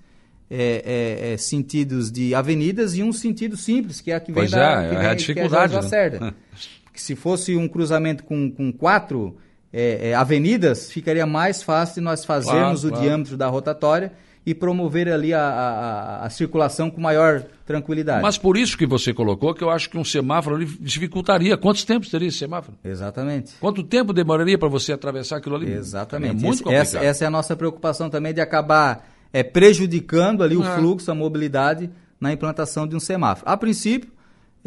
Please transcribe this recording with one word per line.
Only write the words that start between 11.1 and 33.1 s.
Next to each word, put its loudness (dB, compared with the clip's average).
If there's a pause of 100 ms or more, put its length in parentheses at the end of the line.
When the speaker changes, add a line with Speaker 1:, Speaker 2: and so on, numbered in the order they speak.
Speaker 1:
mais -2
fácil 0
de -8
nós -4
fazermos 0
Speaker 2:
Claro, 0
Speaker 1:
o 2
Speaker 2:
claro. -2
Speaker 1:
diâmetro -2
da 0
rotatória 0 (320)
e -2
promover 0
ali 0
a, 2
a, 0 (520)
a, -8
a -6
circulação 0
com -10
maior 4 (220)
tranquilidade. -2
Speaker 2:
Mas 2
por 4
isso 0
que 2
você 0
colocou, 0
que -8
eu 0
acho 0
que -8
um -4
semáforo 0
ali -2 (140)
dificultaria. 0
Quantos 2
tempos 0
teria -2
esse -6
semáforo? -8
Speaker 1:
Exatamente. -6
Speaker 2:
Quanto -2
tempo 0
demoraria 2
pra 2
você -2
atravessar -6
aquilo -6
ali? -4
Speaker 1:
Exatamente. -6
Speaker 2:
É -2 (140)
muito 0
Speaker 1:
Esse, 4
essa, 4
Speaker 2:
complicado. -4
Speaker 1:
essa -2
é 2
a 0
nossa -2
preocupação -4
também -4
de -4
acabar, 2 (280)
é, 4
prejudicando 4
ali 4
o 4
Speaker 2:
É. 0
Speaker 1:
fluxo, 2
a -2
mobilidade -2 (320)
na -2
implantação -4
de -6
um -4
semáforo. 0